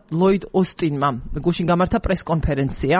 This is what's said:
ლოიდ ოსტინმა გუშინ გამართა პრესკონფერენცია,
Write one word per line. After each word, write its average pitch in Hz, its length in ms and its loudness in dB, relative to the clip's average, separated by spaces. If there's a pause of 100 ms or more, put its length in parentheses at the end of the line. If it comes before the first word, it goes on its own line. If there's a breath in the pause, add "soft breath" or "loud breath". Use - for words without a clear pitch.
ლოიდ 185 400 2
ოსტინმა 147 600 0 (360)
გუშინ 175 240 0
გამართა 180 320 2
პრესკონფერენცია, 147 1000 0